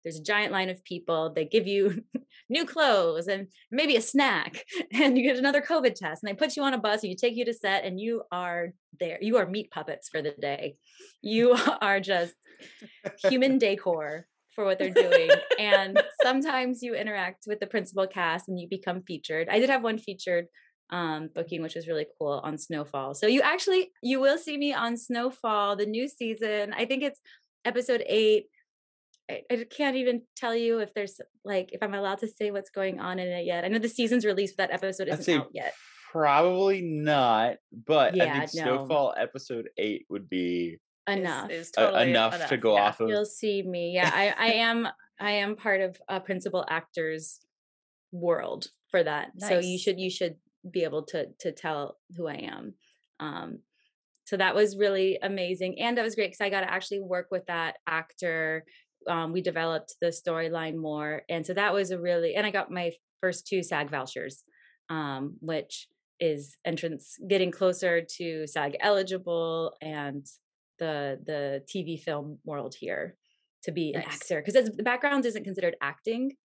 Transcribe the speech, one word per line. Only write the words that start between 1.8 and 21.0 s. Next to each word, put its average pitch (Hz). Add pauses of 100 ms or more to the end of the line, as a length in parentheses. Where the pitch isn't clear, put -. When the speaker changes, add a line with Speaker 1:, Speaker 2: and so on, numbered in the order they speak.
Speaker 1:
<laughs> -
new 302
clothes 190
and 196 (220)
maybe 294
a 233
snack, 247 (140)
<laughs> -
and 262
you 254
get 254
another 277
covid 285
test. 165
And 202
they 202
put 294
you 285
on 269
a 240
bus 214
and 185
you 185
take 240
you 247
to 233
set, 196
and 185
you 226
are 175 (280)
there. 170
You 226
are 190
meat 196
puppets -
for 156
the 147
day. 143 (480)
You 226
<laughs> -
are 196
just 180 (880)
human 262
Speaker 2:
<laughs> 226
Speaker 1:
decor 170 (280)
for 214
what 190
they're 190
doing. 180 (300)
And 202
Speaker 3:
<laughs> -
Speaker 1:
sometimes 254
you 240
interact 196
with 208
the 202
principal 196
cast 175
and 185
you 175
become 185
featured. 160
I 220
did 262
have 247
one 220
featured, 180 (440)
um, 160